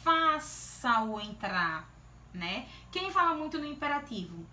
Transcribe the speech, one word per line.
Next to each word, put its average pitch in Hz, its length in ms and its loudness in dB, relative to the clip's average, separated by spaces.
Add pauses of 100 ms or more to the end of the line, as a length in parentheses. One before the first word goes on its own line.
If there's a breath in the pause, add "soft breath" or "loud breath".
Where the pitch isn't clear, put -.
Faça-o 294 1160 2
entrar, 185 680 -2 (460)
né? 180 340 -6 (240 loud breath)
Quem 370 200 -4
fala 349 240 6
muito 302 240 -4
no 294 60 -4
imperativo? 247 880 -4